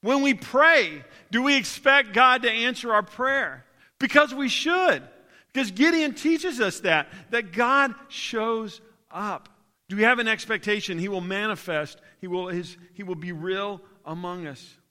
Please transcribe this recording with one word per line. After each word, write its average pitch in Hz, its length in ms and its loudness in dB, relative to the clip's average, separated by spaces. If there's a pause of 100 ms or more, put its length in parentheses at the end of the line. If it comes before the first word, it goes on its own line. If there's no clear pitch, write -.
When 262 200 2
we 277 140 2
pray, 240 680 2 (280)
do 233 120 0
we 277 140 4
expect 269 560 2
God 254 300 6
to 240 80 0
answer 233 420 -4
our 208 100 4
prayer? 233 640 -4 (340)
Because 277 360 2
we 262 160 -2
should. 330 520 0 (480)
Because 254 200 -4
Gideon 302 440 2
teaches 320 460 -2
us 202 200 -2
that, 160 280 0 (220)
that 226 220 -4
God 247 420 2 (140)
shows 220 760 -6 (280)
up. 190 380 -10 (400)
Do 190 80 -8
we 208 60 2
have 240 160 4
an 226 100 0
expectation 208 720 -4
he 180 100 -4
will 190 140 -4
manifest, 185 800 -6 (180)
he 190 60 -12
will, 180 220 -4
his, 175 280 -8 (160)
he 202 100 -16
will 180 120 -6
be 170 180 -10
real 185 480 -6 (240)
among 175 420 -10
us? - 300 -16 (140)